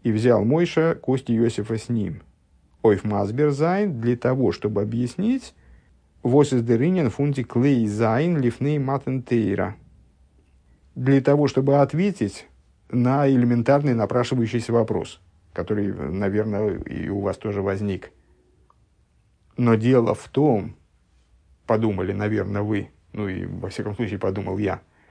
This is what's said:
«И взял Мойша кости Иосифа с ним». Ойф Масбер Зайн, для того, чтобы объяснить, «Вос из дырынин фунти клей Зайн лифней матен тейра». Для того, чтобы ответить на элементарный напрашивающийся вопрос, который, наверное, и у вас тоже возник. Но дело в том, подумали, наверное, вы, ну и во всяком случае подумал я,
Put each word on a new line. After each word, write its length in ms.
«И 80
взял 320
Мойша 520
кости 360
Иосифа 460
с 100
ним». 340
Ойф 240
Масбер 460
Зайн, 500
для 160
того, 340
чтобы 300
объяснить, 720
«Вос 300
из 120
дырынин 460
фунти 340
клей 440
Зайн 500
лифней 400
матен 460
тейра». 540
Для 260
того, 260
чтобы 300
ответить 680
на 400
элементарный 640
напрашивающийся 800
вопрос, 480
который, 400
наверное, 840
и 320
у 100
вас 180
тоже 240
возник. 500
Но 180
дело 400
в 140
том, 460
подумали, 480
наверное, 480
вы, 280
ну 160
и 180
во 240
всяком 260
случае 240
подумал 380
я, 240